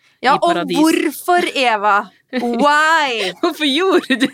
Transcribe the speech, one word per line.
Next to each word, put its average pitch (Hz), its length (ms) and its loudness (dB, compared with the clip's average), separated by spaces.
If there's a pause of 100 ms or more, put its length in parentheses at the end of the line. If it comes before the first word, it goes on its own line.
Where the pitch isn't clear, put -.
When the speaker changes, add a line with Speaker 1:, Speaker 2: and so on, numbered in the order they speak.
(240)
Speaker 1:
Ja, 262 120 2
Speaker 2:
i - 20 0
Speaker 1:
og 349 100 0
Speaker 2:
paradis. 339 300 -2
Speaker 1:
hvorfor, 320 760 0
Eva? 208 440 2 (300)
Speaker 2:
<laughs> - 40 -20
Speaker 1:
Why? 262 1080 0
Speaker 2:
Hvorfor 311 260 -2
gjorde 277 520 0
du 262 140 0